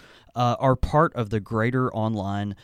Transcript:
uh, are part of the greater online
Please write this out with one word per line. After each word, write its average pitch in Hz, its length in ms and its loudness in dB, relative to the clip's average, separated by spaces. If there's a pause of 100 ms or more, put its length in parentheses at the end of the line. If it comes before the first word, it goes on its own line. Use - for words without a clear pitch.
(360)
uh, 120 240 0
are 131 160 4
part 156 400 2
of 110 140 -4
the 107 100 -2
greater 120 560 0
online 101 680 -2